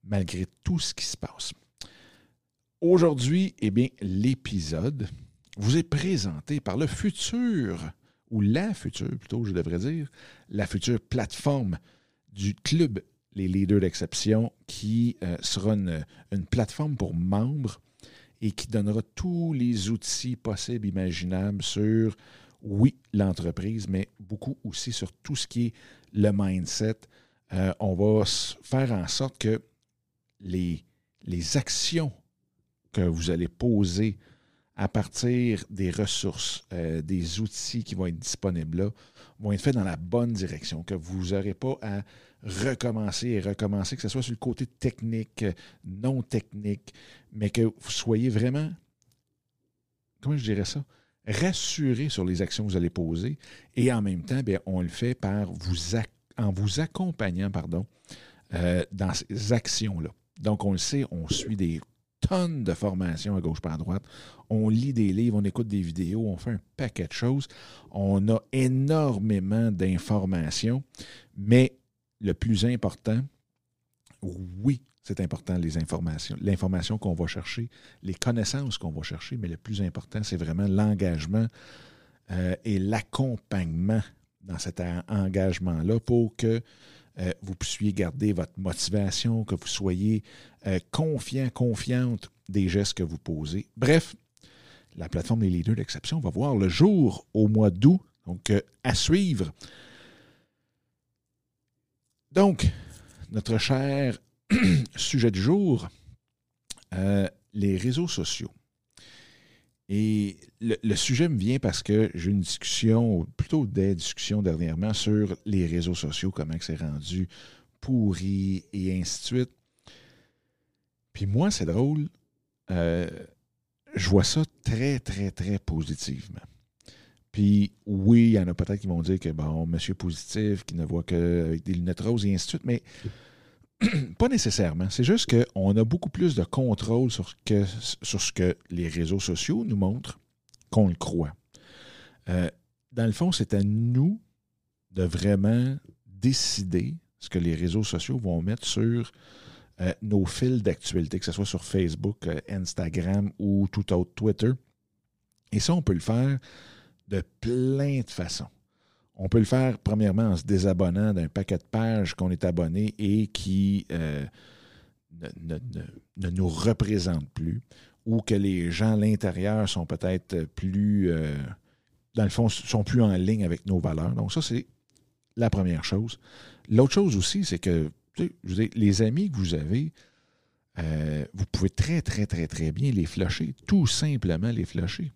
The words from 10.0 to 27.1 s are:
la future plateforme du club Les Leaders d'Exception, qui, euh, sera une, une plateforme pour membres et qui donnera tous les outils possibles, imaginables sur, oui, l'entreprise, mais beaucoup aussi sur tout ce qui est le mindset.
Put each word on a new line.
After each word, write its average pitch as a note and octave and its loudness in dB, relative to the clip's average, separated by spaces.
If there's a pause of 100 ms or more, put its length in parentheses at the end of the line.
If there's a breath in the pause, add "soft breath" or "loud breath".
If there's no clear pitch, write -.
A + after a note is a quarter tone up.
la G#2 -2
future A2+ 0
plateforme A#2+ -2 (540 soft breath)
du G2+ -2
club C#3+ 0 (340)
Les F#2+ -2
Leaders G2 4
d'Exception, G#2+ 0 (120)
qui, A#2 0
euh, F2 -4
sera G2+ 0
une, F2 -2 (280 loud breath)
une F#2+ -2
plateforme C3 -2
pour E2+ -4
membres G#2+ -2 (640 loud breath)
et G#2+ -2
qui - -10
donnera G#2+ 0 (120)
tous E3+ -2
les A#2+ 0
outils A#2+ -4
possibles, A2 -4
imaginables F#2 -2
sur, G#2+ 2 (480 loud breath)
oui, G#2 4 (180)
l'entreprise, F#2+ -2
mais F#2+ -2 (120)
beaucoup G#2+ -8
aussi A#2 -8
sur - -6
tout - -10
ce - -6
qui A#2+ -2
est A2 -4 (400 loud breath)
le G#2 6
mindset. G2 0 (560 soft breath)